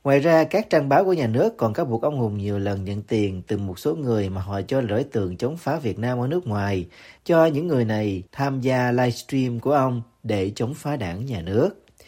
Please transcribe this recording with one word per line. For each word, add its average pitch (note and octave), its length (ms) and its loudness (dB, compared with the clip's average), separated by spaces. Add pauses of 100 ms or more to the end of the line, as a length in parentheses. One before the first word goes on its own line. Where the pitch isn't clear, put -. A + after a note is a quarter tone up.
Ngoài C#3 160 4
ra, D#3+ 240 6
các F#3+ 260 -2
trang C#3+ 180 4
báo D#3 160 6
của F#3 80 2
nhà D3+ 140 2
nước D#3+ 300 0
còn A2 180 0
cáo E3+ 120 0
buộc A#2 160 -2
ông D3+ 160 0
Hùng G#2 200 -2
nhiều G2+ 200 -2
lần G2 260 -2
nhận G2+ 180 -6
tiền G2 440 0
từ G#2+ 100 -2
một G2 220 -6
số D3+ 160 -2
người A#2 340 0
mà F#2+ 120 -6
họ G2 220 -4
cho C3 180 0
là A#2+ 60 -2
đối G#2+ 180 0
tượng G2 320 -4
chống C3+ 200 -4
phá D#3+ 220 -4
Việt G#2 200 -4
Nam B2 200 -2
ở B2 80 -2
nước F3 200 -2
ngoài, G2+ 400 -2 (380)
cho E3 220 6
những D#3 200 0
người C3 180 2
này G#2+ 380 0 (100)
tham C#3 280 -2
gia B2 320 2
livestream B2 680 0
của C3+ 120 0
ông C3 300 2 (200)
để G#2 320 -2
chống A#2+ 200 -4
phá D3 220 -6
đảng G2 300 -6
nhà G#2 160 -6
nước. A2 280 2 (380)